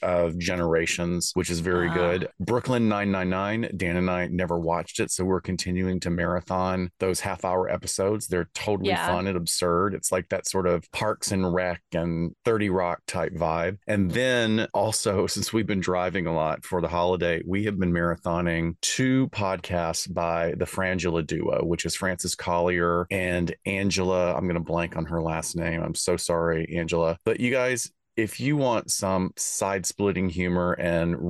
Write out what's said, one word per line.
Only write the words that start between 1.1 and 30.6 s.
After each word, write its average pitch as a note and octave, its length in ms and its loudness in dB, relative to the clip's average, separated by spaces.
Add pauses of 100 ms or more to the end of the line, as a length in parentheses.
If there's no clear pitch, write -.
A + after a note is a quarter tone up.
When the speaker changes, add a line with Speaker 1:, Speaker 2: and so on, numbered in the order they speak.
Speaker 1:
which F2 160 0
is E2+ 120 -2
very F2+ 280 2
Speaker 2:
Ah. E2 40 -2
Speaker 1:
good. F2+ 340 0 (140)
Brooklyn A#2 480 2
nine G2+ 220 2
nine F#2 180 0
nine, G2+ 480 -2
Dan F2 180 0
and F2+ 140 2
I F2+ 180 0
never F2 320 0
watched E2+ 400 -2
it. - 120 0
So F#2 120 -2
we're F#2 160 2
continuing F#2 600 -2
to F2+ 80 -2
marathon F2+ 800 0 (100)
those F#2 220 0
half G2 240 -4
hour F#2 240 0
episodes. G#2 580 -2
They're F2 260 -2
totally G2+ 360 0
Speaker 2:
Yeah. E2+ 180 0
Speaker 1:
fun F2+ 200 0
and F#2+ 100 0
absurd. F2 560 2
It's - 180 -4
like F#2 180 0
that F#2+ 160 -2
sort F#2 220 0
of F2 240 0
Parks - 400 -2
and F#2 220 2
Rec F2+ 280 0 (120)
and E2+ 500 0
thirty G#2 260 2
Rock F2+ 380 0
type - 260 -2
vibe. E2+ 440 0 (100)
And G2+ 240 2
then A#2 600 2
also, G#2 540 0
<laughs> - 0 -
since - 260 -4
we've A2 140 2
been G2+ 120 0
driving F2+ 480 0
a E2 60 0
lot D#2 320 0
for F2+ 160 -2
the D#2+ 80 0
holiday, F2 560 2
we F#2+ 180 0
have G#2 160 -2
been F2 140 2
marathoning E2+ 880 0
two C3 480 2
podcasts F2+ 840 -2
by E2+ 440 0
the F2 80 0
Frangela F2+ 600 0
Duo, - 380 0
which E2+ 220 -2
is E2 100 -2
Frances F2+ 400 -4
Collier F2 760 2
and F2+ 440 0 (120)
Angela. F#2 680 2
I'm F2+ 120 0
gonna E2+ 120 0
blank E2+ 380 -2
on E2 80 -2
her E2 160 -2
last D#2+ 340 -2
name. E2 280 -2
I'm D#2+ 120 -4
so F2+ 220 0
sorry, E2 580 0
Angela. E2 500 0
But A2 140 0
you B2 120 0
guys, B2+ 400 0 (240)
if A2 240 -2
you C#3 180 0
want B2 340 2
some F#2 460 0
side-splitting G2 920 0
humor F2+ 440 0